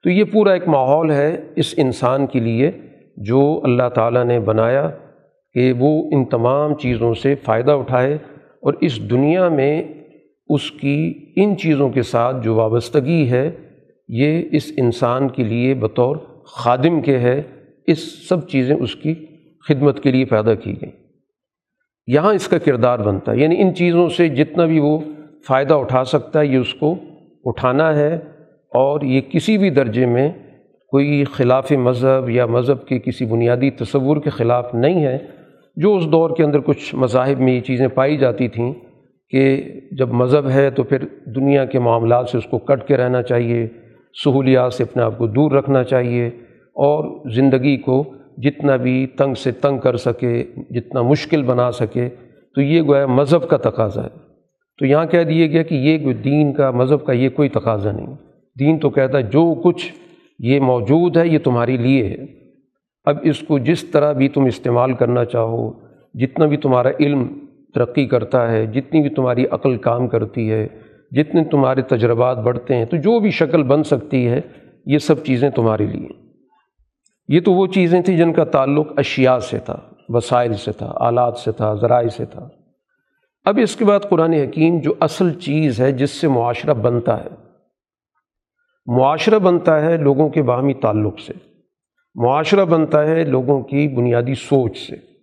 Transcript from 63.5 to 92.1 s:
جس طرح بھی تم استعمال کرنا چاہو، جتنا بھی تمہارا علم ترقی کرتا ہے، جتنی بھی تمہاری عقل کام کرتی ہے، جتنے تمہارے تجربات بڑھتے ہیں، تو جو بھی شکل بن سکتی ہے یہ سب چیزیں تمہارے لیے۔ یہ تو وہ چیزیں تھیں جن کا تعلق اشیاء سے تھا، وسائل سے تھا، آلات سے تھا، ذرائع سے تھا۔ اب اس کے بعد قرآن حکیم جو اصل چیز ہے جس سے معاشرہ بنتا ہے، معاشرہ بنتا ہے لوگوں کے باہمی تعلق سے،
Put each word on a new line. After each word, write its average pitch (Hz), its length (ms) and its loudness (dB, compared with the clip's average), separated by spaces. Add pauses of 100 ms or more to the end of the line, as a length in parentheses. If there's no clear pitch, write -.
جس 147 300 -2
طرح 147 220 2
بھی 135 160 0
تم 139 180 0
استعمال 123 480 0
کرنا 120 320 0
چاہو، 113 440 -4 (440)
جتنا 131 320 0
بھی 147 120 0
تمہارا 131 320 2 (100)
علم 143 260 0 (480)
ترقی 131 320 0
کرتا 117 460 0
ہے، 110 160 0
جتنی 139 340 0
بھی 143 80 0
تمہاری 127 400 0
عقل 127 300 -2
کام 120 280 -2
کرتی 110 420 -4
ہے، 110 160 -2 (460)
جتنے 151 380 0
تمہارے 131 380 2
تجربات 120 500 2
بڑھتے 120 380 -2
ہیں، 117 80 0
تو 143 140 -4
جو 214 220 2
بھی 202 120 0
شکل 156 320 0
بن 139 200 2
سکتی 131 440 -2
ہے 123 120 0 (460)
یہ 147 140 2
سب 156 240 0
چیزیں 131 260 0
تمہارے 107 360 0
لیے۔ - 220 -8 (1200)
یہ 151 120 4
تو 185 120 2
وہ 185 160 2
چیزیں 180 340 2
تھیں 185 140 0
جن 165 160 4
کا 156 180 2
تعلق 143 480 0
اشیاء 127 420 2
سے 113 200 -8
تھا، - 160 -10 (320)
وسائل 120 480 0
سے 104 160 -8
تھا، - 200 -10 (100)
آلات 120 360 0
سے 110 140 -6
تھا، 107 240 -2
ذرائع 117 340 0
سے 120 160 -10
تھا۔ - 220 -18 (1000)
اب 208 160 2
اس 214 140 -2
کے 233 80 -2
بعد 202 260 2
قرآن 165 240 2
حکیم 160 460 0
جو 147 200 -2
اصل 165 400 0
چیز 139 400 -2
ہے 131 140 4
جس 135 180 -2
سے - 160 -2
معاشرہ 123 540 0
بنتا 120 360 0
ہے، - 100 -12 (1600)
معاشرہ 147 540 2
بنتا 175 420 2
ہے 165 160 0
لوگوں 143 300 2
کے 147 140 0
باہمی 127 340 0
تعلق 107 440 -2
سے، - 120 -18 (840)